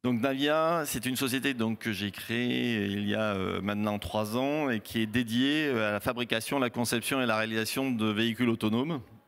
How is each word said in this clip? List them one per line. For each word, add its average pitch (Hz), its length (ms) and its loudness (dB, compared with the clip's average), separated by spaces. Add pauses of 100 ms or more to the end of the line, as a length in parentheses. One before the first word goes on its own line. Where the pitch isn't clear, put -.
Donc 123 180 2
Navia, 151 640 2
c'est 127 220 -4
une 131 100 0
société 131 380 0
donc, 113 240 0
que 113 140 -2
j'ai 101 180 -2
créée 120 760 -2
il 101 220 -2
y 104 60 0
a, 107 200 0
euh, 92 280 -2
maintenant 104 380 -2
trois 107 360 -2
ans 143 320 0
et 113 120 0
qui - 200 -4
est 110 60 2
dédiée, 123 640 2
euh, 113 200 2
à 104 40 2
la 104 80 0
fabrication, 120 580 0
la 123 120 2
conception 123 520 0
et 127 40 2
la 113 100 2
réalisation 110 560 0
de 110 140 0
véhicules 113 420 2
autonomes. 117 520 0 (280)